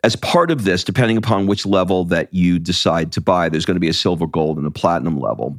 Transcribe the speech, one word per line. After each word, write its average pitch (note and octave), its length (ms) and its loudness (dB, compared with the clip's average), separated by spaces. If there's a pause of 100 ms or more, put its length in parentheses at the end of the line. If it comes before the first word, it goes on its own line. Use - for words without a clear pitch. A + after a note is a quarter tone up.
as A2+ 100 4
part E3+ 360 0
of C3+ 140 -2
this, F2+ 200 0
depending A2+ 320 2
upon G#2+ 300 0
which G2+ 180 0
level F#2 420 2
that E2+ 280 -2
you F2+ 240 4
decide E2 540 0
to - 100 -4
buy, F2 260 2
there's D#2+ 160 -2
gonna F2+ 160 0
be E2+ 80 0
a E2+ 60 0
silver, E2+ 320 0
gold, D#2 320 -2
and C#2+ 80 -2
a D2+ 40 -2
platinum E2 480 -2
level. A#1 400 -4